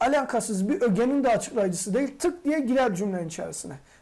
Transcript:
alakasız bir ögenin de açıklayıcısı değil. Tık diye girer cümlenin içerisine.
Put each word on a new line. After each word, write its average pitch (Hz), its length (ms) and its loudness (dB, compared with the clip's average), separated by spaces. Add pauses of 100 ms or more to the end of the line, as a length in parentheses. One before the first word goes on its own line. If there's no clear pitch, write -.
alakasız 226 680 0
bir 277 140 0
ögenin 247 420 2
de 269 40 4
açıklayıcısı 202 680 0
değil. 269 240 -2
Tık - 260 -2
diye 302 160 2
girer 254 340 2
cümlenin 185 340 -4
içerisine. 156 500 -10 (240)